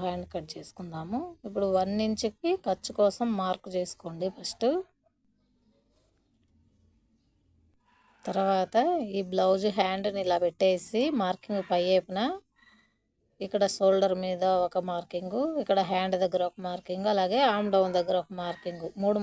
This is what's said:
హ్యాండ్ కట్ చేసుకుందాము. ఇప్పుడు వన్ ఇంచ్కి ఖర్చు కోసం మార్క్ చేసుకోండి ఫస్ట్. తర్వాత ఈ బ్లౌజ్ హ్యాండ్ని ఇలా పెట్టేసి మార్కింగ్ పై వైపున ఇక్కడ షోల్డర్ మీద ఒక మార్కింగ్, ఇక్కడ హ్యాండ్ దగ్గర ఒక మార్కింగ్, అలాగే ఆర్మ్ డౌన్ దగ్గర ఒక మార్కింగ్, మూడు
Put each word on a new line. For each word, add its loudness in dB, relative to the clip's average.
హ్యాండ్ -4
కట్ -8
చేసుకుందాము. -10
ఇప్పుడు -2
వన్ 2
ఇంచ్కి -2
ఖర్చు -4
కోసం 4
మార్క్ -4
చేసుకోండి -6
ఫస్ట్. -4
తర్వాత 2
ఈ -2
బ్లౌజ్ 4
హ్యాండ్ని 0
ఇలా 2
పెట్టేసి 0
మార్కింగ్ -2
పై 2
వైపున 2
ఇక్కడ 2
షోల్డర్ 4
మీద -2
ఒక -2
మార్కింగ్, -4
ఇక్కడ 2
హ్యాండ్ 0
దగ్గర 0
ఒక -20
మార్కింగ్, -6
అలాగే 2
ఆర్మ్ 0
డౌన్ 4
దగ్గర 0
ఒక -14
మార్కింగ్, -8
మూడు 2